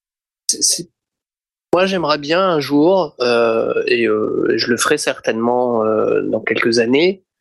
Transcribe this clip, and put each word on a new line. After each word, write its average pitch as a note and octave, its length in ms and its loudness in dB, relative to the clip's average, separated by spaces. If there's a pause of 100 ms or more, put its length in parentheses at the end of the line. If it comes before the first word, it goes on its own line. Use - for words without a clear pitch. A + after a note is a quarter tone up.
(500)
c'est, - 120 -6
c'est, - 280 -4 (840)
moi, F3+ 100 4
j'aimerais E3 320 0
bien D3+ 240 -2
un F3+ 200 0
jour, D3 600 2
euh, A#2 680 2
et, A#2 220 2
euh, G#2+ 480 0
je G#2+ 140 -4
le A#2 80 0
ferai - 180 0
certainement, A#2+ 880 -2
euh, G#2+ 380 0
dans G#2+ 180 -4
quelques A2+ 380 -2
années, C#3+ 480 0 (140)